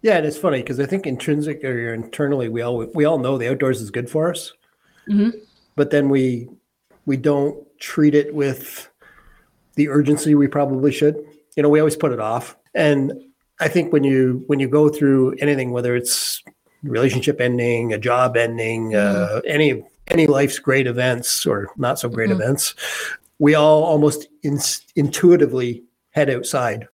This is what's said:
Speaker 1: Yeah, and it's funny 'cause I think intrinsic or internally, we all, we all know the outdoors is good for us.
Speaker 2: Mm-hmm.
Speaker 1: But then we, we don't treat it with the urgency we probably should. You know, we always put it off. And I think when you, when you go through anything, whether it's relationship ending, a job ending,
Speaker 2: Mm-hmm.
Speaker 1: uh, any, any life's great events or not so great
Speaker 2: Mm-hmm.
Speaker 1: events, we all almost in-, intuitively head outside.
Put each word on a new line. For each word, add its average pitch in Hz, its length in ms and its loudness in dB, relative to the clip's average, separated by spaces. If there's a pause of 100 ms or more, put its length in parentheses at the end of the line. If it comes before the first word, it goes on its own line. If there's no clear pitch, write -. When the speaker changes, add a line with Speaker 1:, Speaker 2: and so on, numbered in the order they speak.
Speaker 1:
Yeah, 214 160 4
and 156 100 0
it's 151 120 -6
funny 143 240 0
'cause 131 180 -6
I 139 60 0
think 190 200 -4
intrinsic 147 560 -4
or 117 320 -6
internally, 131 540 -4
we 117 140 -6
all, 120 160 -4 (160)
we 151 100 0
all 156 140 2
know 131 200 -2
the 120 100 -4
outdoors 131 320 -2
is 104 100 -12
good 120 200 -6
for 160 200 -2
us. - 220 -12 (560)
Speaker 2:
Mm-hmm. 208 220 2 (460)
Speaker 1:
But 147 140 0
then 143 180 2
we, 131 400 0 (580)
we 139 100 -2
don't 143 400 0 (220)
treat 151 360 2
it 147 200 2
with 139 540 -6 (880)
the 147 120 2
urgency 147 460 2
we 143 140 4
probably 139 440 0
should. 151 240 2 (400)
You 151 60 0
know, 147 60 4
we 151 100 6
always 151 180 2
put 147 160 -2
it 113 80 -6
off. 113 360 -6 (180)
And 147 380 2 (480)
I 165 80 0
think 160 240 0
when 147 120 4
you, 131 420 2
when 143 120 0
you 135 100 -2
go 147 200 4
through 135 520 2
anything, 135 320 0
whether 123 220 -2
it's - 480 -4 (400)
relationship 127 580 0
ending, 120 520 0
a 107 60 -4
job 120 380 0
ending, 113 560 -2
Speaker 2:
Mm-hmm. 101 440 0
Speaker 1:
uh, 120 40 -2
any, 147 440 0 (240)
any 160 180 4
life's 139 320 2
great 135 280 0
events 123 600 -2
or 104 300 -2
not 127 220 -4
so 120 100 -6
great 110 220 -2
Speaker 2:
Mm-hmm. 92 120 0
Speaker 1:
events, 135 320 -2 (640)
we 151 160 6
all 156 300 6
almost 151 440 0 (140)
in-, 143 160 -2 (380)
intuitively 135 840 2 (280)
head 147 200 0
outside. 123 640 -2